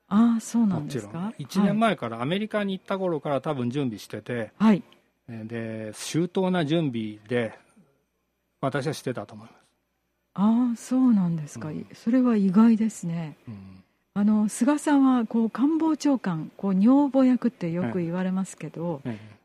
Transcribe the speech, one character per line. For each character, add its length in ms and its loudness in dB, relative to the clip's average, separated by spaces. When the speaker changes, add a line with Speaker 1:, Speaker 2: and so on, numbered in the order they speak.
Speaker 1:
あ 280 4
あ、 40 -6
そ 180 -2
う 80 4
な 100 0
ん 100 -6
で 120 -6
す 80 -8
か？ 120 -12
Speaker 2:
も 120 -8
ち 60 -16
ろ 80 -10
ん。 20 -14
一 120 -4
年 200 2
前 160 2
か 140 -6
ら、 80 -8
Speaker 1:
は 60 -6
い。 0 -
Speaker 2:
ア 40 -2
メ 100 -2
リ 120 -6
カ 140 -2
に 100 -4
行 80 -8
っ 40 -20
た 140 -4
頃 200 -2
か 100 -6
ら 120 0
多 140 -4
分 160 -4
準 140 -2
備 120 -6
し 100 -18
て 140 -12
て、 380 -8
Speaker 1:
は 140 6
い。 100 -2
Speaker 2:
え 160 -12
ー、 20 -10
で、 460 -10
周 320 -4
到 260 -2
な 140 2
準 260 0
備 260 -6
で、 280 -2
私 280 -4
は 60 -2
し 80 -14
て 120 -6
た 120 -10
と 100 -18
思 100 -18
い 20 -20
ま 60 -20
す。 60 -20
Speaker 1:
あ 400 2
あ、 20 -8
そ 220 -4
う 160 6
な 140 4
ん 100 -2
で 100 -8
す 120 -16
か。 100 -10
Speaker 2:
う 20 -8
ん。 220 -10
Speaker 1:
そ 180 -6
れ 80 4
は 160 4
意 160 2
外 240 8
で 140 0
す 180 -10
ね。 300 -8
Speaker 2:
う 40 -10
ん。 320 -18
Speaker 1:
あ 80 0
の、 260 4
菅 280 2
さ 180 2
ん 80 6
は、 220 4
こ 200 0
う、 40 0
官 280 0
房 200 0
長 220 0
官、 380 -6
こ 120 -4
う、 60 2
女 320 6
房 160 2
役 240 4
っ 40 -4
て 200 -6
よ 200 -2
く 80 -4
言 120 -4
わ 120 -4
れ 80 -2
ま 140 -2
す 120 -14
け 120 -12
ど、 360 -8
Speaker 2:
え 40 -6
え。 40 -4
え 60 -12
え。 260 -20